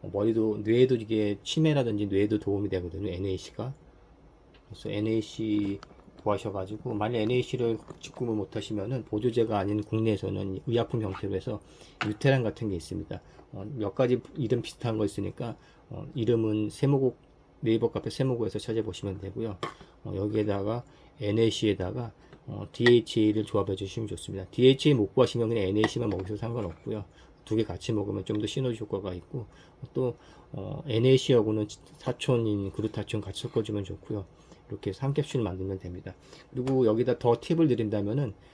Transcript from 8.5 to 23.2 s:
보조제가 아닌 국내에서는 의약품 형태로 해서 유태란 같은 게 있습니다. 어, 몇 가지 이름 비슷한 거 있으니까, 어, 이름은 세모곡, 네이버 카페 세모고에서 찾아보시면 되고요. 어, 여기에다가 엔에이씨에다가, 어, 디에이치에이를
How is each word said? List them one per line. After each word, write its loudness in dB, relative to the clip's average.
보조제가 2
아닌 0
국내에서는 -2
의약품 0
형태로 -4
해서 -4
유태란 4
같은 -2
게 -2
있습니다. -8
어, -12
몇 -4
가지 4
이름 0
비슷한 -4
거 2
있으니까, -6
어, -10
이름은 0
세모곡, 2
네이버 2
카페 -4
세모고에서 0
찾아보시면 -4
되고요. -6
어, -8
여기에다가 0
엔에이씨에다가, 2
어, -8
디에이치에이를 4